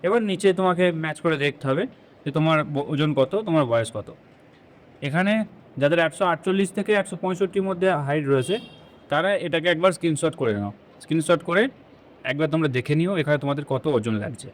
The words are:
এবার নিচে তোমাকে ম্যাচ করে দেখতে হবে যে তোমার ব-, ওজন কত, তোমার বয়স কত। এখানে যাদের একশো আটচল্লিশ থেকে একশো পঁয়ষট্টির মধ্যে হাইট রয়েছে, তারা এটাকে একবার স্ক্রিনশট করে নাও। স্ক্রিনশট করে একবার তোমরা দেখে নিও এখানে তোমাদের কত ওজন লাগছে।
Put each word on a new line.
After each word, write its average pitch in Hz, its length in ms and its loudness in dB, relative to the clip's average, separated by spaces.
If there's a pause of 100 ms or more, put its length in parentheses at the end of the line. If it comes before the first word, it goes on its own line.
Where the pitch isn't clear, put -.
এবার 220 200 2
নিচে 196 300 2
তোমাকে 180 400 2
ম্যাচ 160 280 -6
করে 160 160 0
দেখতে 143 320 -2
হবে 160 180 0 (380)
যে 147 80 -4
তোমার 156 320 2
ব-, 143 260 -4
ওজন 151 240 0
কত, 131 200 2
তোমার 165 300 2
বয়স 117 300 0
কত। 104 200 -10 (880)
এখানে 190 420 0 (340)
যাদের 143 200 2
একশো 165 260 0
আটচল্লিশ 185 460 0
থেকে 208 220 -2
একশো 196 240 0
পঁয়ষট্টির 185 460 -2
মধ্যে 190 280 0
হাইট 147 360 0
রয়েছে, 135 320 2 (500)
তারা 180 280 0
এটাকে 165 320 -2
একবার 175 240 4
স্ক্রিনশট 160 420 -2
করে 113 200 0
নাও। 101 180 -4 (280)
স্ক্রিনশট 165 420 0
করে 190 260 2 (560)
একবার 143 240 -2
তোমরা 156 200 0
দেখে 131 260 -2
নিও 175 220 0
এখানে 147 220 0
তোমাদের 139 260 -4
কত 135 220 -4
ওজন 117 280 0
লাগছে। 104 400 -8